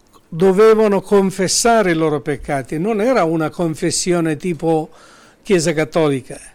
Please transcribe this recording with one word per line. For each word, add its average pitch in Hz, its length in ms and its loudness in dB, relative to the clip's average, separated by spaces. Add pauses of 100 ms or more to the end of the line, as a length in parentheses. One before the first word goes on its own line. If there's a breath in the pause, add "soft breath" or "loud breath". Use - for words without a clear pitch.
(360)
dovevano 202 640 4
confessare 196 920 2
i - 20 0
loro 156 260 0
peccati. 143 580 -6
Non 208 220 -2
era 233 220 0
una 160 280 -2
confessione 165 880 -4
tipo 160 540 -4 (520 loud breath)
Chiesa 170 300 0
Cattolica, 147 680 -2 (140)